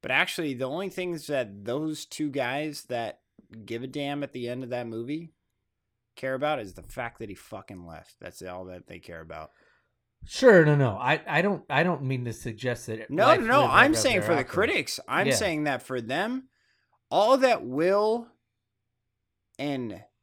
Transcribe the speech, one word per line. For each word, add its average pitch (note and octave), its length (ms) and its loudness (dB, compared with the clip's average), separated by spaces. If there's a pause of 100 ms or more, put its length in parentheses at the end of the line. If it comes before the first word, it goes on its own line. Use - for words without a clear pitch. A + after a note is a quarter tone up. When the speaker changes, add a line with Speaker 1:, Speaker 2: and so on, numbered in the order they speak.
Speaker 1:
But B2+ 100 -6
actually, D3+ 420 0
the B2+ 160 -4
only F3+ 200 -6
things F3+ 380 -6
that G#2 380 -4
those D3+ 400 -4
two D3+ 240 -6
guys C#3 560 -6
that A2+ 340 -6 (460)
give A2+ 180 -8
a C3 40 -10
damn C#3+ 360 -6
at C#3 100 -10
the A#2+ 160 -8
end B2+ 140 -8
of A#2+ 60 -12
that A#2+ 180 -6
movie C3 460 -8 (840)
care C3+ 160 -6
about C#3+ 260 -2
is G2 140 -10
the F2 100 -18
fact - 360 -10
that A2 100 -10
he F#2+ 60 -12
fucking F#2+ 520 -16
left. D#2+ 320 -18
That's - 220 -16
all F#2 240 -10
that F2+ 220 -16
they F2 120 -18
care E2 220 -16
about. D#2+ 300 -14 (760)
Speaker 2:
Sure, G3 400 8
no, D3+ 100 6
no. B2 220 2
I, C3 280 0
I D#3+ 160 0
don't, F#3+ 280 0
I C#3+ 140 2
don't D#3+ 200 -2
mean C3 220 -4
to A2+ 80 -6
suggest A#2 540 -6
that A2 220 -8
Speaker 1:
No, F#3+ 180 4
Speaker 2:
life E4 120 8
Speaker 1:
no, A3+ 80 0
no. C4 140 6
Speaker 2:
lived F3 120 2
Speaker 1:
I'm A#3+ 200 8
Speaker 2:
ever - 20 2
Speaker 1:
saying A3 260 2
for E3+ 120 2
the C#3+ 80 2
Speaker 2:
after. B2+ 100 -6
Speaker 1:
critics. A3 560 0
I'm D3+ 200 2
Speaker 2:
Yeah. C3 80 4
Speaker 1:
saying D#3+ 280 0
that C3+ 180 -2
for B2+ 200 -4
them, G3+ 480 -4 (600)
all A3 280 6
that B3+ 280 4
Will G3+ 640 2 (1300)
and B2+ 460 -6 (200)